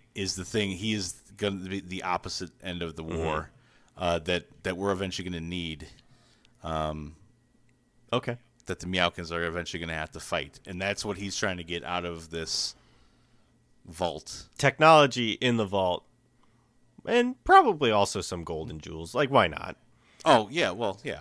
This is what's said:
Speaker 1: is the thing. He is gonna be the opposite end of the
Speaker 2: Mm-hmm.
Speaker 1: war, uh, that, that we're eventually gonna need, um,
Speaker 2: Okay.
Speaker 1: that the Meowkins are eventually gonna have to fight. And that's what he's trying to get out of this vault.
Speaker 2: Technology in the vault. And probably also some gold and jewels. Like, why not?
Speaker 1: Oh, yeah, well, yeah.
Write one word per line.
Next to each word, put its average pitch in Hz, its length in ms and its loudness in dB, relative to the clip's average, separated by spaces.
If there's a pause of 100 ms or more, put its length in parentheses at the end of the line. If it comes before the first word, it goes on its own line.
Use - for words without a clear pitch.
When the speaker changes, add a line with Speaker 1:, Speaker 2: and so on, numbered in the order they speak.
(160)
Speaker 1:
is 98 200 -4
the 92 100 -8
thing. 104 260 -2
He 101 220 -2
is 95 220 -4 (220)
gonna 98 320 -4
be 98 120 -4
the 90 220 -10
opposite 90 480 -6 (120)
end 87 180 -6
of 82 140 -6
the 82 80 -10
Speaker 2:
Mm-hmm. 82 140 -6
Speaker 1:
war, 78 320 -2 (480)
uh, 85 220 0
that, 85 260 -2 (180)
that 92 140 -4
we're 98 140 0
eventually 92 380 -4
gonna 85 120 -6
need, 82 460 -8 (760)
um, 78 520 -6 (1000)
Speaker 2:
Okay. 120 240 -2 (300)
Speaker 1:
that 92 120 -6
the - 80 -12
Meowkins 87 440 0
are 85 120 -2
eventually 85 380 -6
gonna 82 160 -6
have 78 160 -6
to 85 80 -14
fight. 73 440 -6
And 92 160 -10
that's 101 220 -2
what 101 140 -4
he's 98 180 -8
trying 92 220 -2
to 87 80 -10
get 85 180 -6
out 87 220 -4
of 82 240 -8
this - 460 -6 (1120)
vault. 82 600 -6 (100)
Speaker 2:
Technology 139 760 6
in 120 240 2
the 110 80 2
vault. 92 400 0 (1000)
And 240 380 0
probably 208 480 8
also 101 300 4
some 85 240 -6
gold 80 260 -6
and 78 100 -10
jewels. 82 320 -10
Like, 135 160 2
why 131 180 6
not? - 280 -8 (480)
Speaker 1:
Oh, 117 260 6
yeah, 135 220 0
well, 101 320 -4
yeah. 87 180 -6